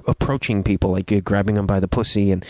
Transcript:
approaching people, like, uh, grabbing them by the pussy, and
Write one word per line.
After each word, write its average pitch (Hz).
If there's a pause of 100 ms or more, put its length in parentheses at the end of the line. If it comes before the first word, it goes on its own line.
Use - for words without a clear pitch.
approaching 117
people, 95
like, 92
uh, 101
grabbing 101
them 101
by 98
the 92
pussy, 104
and 92